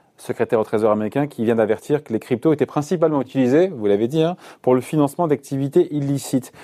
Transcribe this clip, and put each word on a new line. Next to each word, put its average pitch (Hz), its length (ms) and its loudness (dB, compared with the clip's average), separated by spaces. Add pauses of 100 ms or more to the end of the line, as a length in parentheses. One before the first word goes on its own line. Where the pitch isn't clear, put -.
(160)
secrétaire 120 460 -2
au - 20 -4
Trésor 107 260 0
américain, 107 380 0
qui 123 160 -8
vient 113 120 2
d'avertir 110 460 0
que - 120 -8
les 110 60 -2
cryptos 127 340 0
étaient 139 120 0
principalement 156 560 0
utilisés, 135 460 2
vous 123 200 -6
l'avez 101 200 2
dit, 156 140 0
hein, 170 160 -2 (240)
pour 127 120 2
le 131 60 4
financement 151 480 0
d'activités 143 680 0
illicites. 139 600 -4 (100)